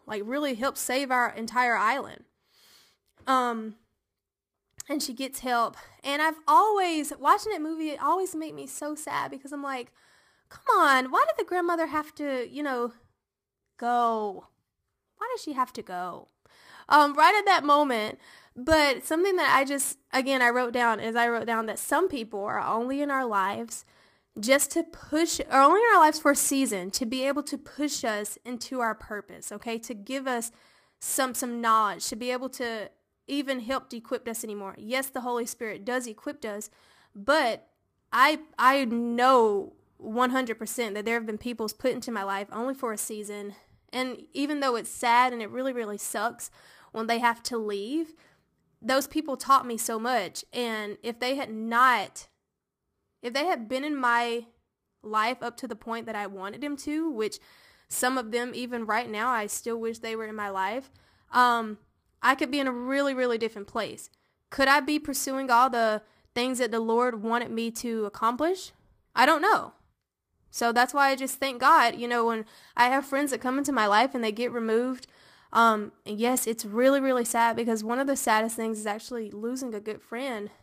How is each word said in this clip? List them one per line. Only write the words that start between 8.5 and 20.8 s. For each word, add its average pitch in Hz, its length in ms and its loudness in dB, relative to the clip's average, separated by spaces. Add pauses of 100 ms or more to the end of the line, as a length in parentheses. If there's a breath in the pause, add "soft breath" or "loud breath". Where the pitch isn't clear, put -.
me 277 120 -12
so 302 280 -8
sad 285 360 -6
because 269 200 -14
I'm 285 120 -10
like, 262 280 -8 (580 soft breath)
"Come 453 300 2
on, 262 320 4
why 381 160 4
did 640 100 0
the 392 100 -2
grandmother 339 380 0
have 302 300 -6
to, 269 340 -4
you 294 140 -8
know, 240 300 -2 (840)
go? 233 680 0 (720)
Why 415 160 -8
did 453 100 -8
she 302 100 -8
have 254 200 -4
to 226 100 -10
go?" 180 440 -10 (640 loud breath)
Um, 294 240 8
right 330 220 8
at 403 100 2
that 349 180 4
moment. 277 560 4 (340 loud breath)
But 285 520 4
something 359 320 2
that 285 180 4
I 269 80 6
just, 277 340 -4 (140)
again, 262 300 2
I 240 80 6
wrote 240 240 0
down 233 260 2